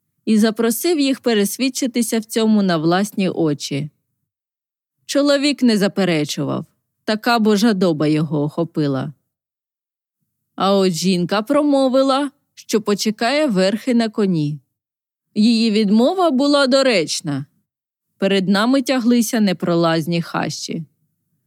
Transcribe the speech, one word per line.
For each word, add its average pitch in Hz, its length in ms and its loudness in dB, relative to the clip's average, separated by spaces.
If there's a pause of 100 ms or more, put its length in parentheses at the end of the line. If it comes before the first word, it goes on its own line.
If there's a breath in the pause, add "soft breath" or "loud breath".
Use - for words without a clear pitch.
(260)
і 220 120 2
запросив 233 640 0
їх 269 200 -2
пересвідчитися 240 1000 -2
в 214 60 -8
цьому 220 380 0
на 175 140 0
власні 180 520 0
очі. 147 600 -4 (1160)
Чоловік 285 580 0
не 226 140 4
заперечував, 160 880 -2 (380)
така 226 360 -2
божадоба 190 680 2
його 151 360 0
охопила. 147 680 -4 (1400)
А 196 200 0
от 190 180 2
жінка 175 480 -2
промовила, 269 880 2 (220)
що - 280 -4
почекає 233 680 -2
верхи 202 460 0
на 226 160 0
коні. 160 500 -2 (720)
Її 226 380 2
відмова 233 600 2
була 285 360 2
доречна. 175 800 0 (720)
Перед 196 320 0
нами 233 320 2
тяглися 240 580 0
непролазні 170 840 0
хащі. - 640 -8 (600)